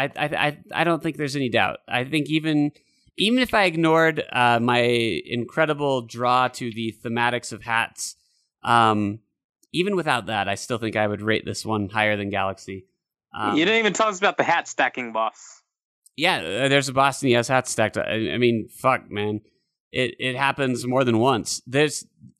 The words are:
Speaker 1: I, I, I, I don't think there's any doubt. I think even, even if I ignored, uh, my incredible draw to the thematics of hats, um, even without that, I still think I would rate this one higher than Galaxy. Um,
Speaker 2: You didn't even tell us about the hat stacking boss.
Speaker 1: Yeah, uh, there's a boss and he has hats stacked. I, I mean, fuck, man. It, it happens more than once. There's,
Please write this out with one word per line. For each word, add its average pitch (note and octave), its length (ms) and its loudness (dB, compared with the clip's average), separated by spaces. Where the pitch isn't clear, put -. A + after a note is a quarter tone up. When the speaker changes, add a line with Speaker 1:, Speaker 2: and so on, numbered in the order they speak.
Speaker 1:
I, - 80 -2
I, - 20 0
I, D3 120 -4
I E3 120 0
don't E3 180 0
think D#3+ 140 -4
there's C#3+ 200 -4
any C3+ 120 0
doubt. G2+ 300 2
I B2 160 -2
think C#3+ 240 -2
even, D3+ 440 0
even A#3 260 2
if A#3+ 120 -2
I G#3 100 4
ignored, D#3+ 580 2
uh, A#2+ 280 4
my A#2+ 200 2
incredible A#2+ 1200 0
draw B2 460 0
to B2 220 -8
the A2 240 -6
thematics A#2+ 480 -2
of G2+ 100 -12
hats, - 540 -2
um, A2 580 4
even F#3+ 240 -2
without C3+ 300 -2
that, G2+ 220 -2
I G2 60 -2
still A2+ 240 -6
think A2 180 -4
I G#2+ 100 2
would G#2 160 -4
rate G#2+ 220 0
this - 200 -8
one G#2 240 -2
higher G#2+ 280 0
than G2+ 140 -6
Galaxy. F#2+ 560 -6
Um, G#2 180 0
Speaker 2:
You D#3 80 2
didn't A3 160 2
even G#3+ 120 2
tell A3 160 2
us F#3+ 100 -4
about F#3+ 200 2
the B2+ 60 0
hat E3 240 0
stacking B2 440 -4
boss. - 500 -6
Speaker 1:
Yeah, D#3+ 220 0
uh, G2+ 300 -2
there's C3+ 200 2
a C3 60 -8
boss C3+ 280 0
and C#3 60 2
he A#2+ 60 4
has A#2+ 140 2
hats C3 220 0
stacked. G#2+ 280 0
I, G#2 340 -2
I F2+ 60 -2
mean, A#2 300 2
fuck, - 420 -2
man. G#2 320 -4
It, B2+ 260 -2
it B2+ 180 -4
happens C3 500 0
more B2+ 180 2
than A2+ 140 4
once. A#2+ 480 2
There's, C#3+ 400 0